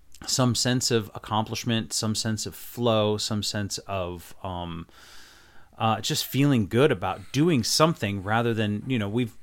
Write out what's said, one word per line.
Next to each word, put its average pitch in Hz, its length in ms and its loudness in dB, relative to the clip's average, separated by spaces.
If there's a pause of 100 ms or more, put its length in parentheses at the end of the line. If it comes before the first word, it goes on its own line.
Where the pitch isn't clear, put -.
(280)
some 127 260 2
sense 123 380 0
of 110 240 0
accomplishment, 110 760 -2
some 110 220 0
sense 110 320 -2
of 90 80 -10
flow, 110 640 2
some 104 240 -2
sense 101 460 -4
of, 90 560 -6
um, 85 420 -6 (920)
uh, 110 200 2
just - 280 -2
feeling 131 400 4
good 127 240 4
about 92 280 -2 (140)
doing 143 300 4
something 113 580 2
rather 113 320 2
than, 104 320 0
you 127 140 0
know, 101 100 0
we've, 117 320 -2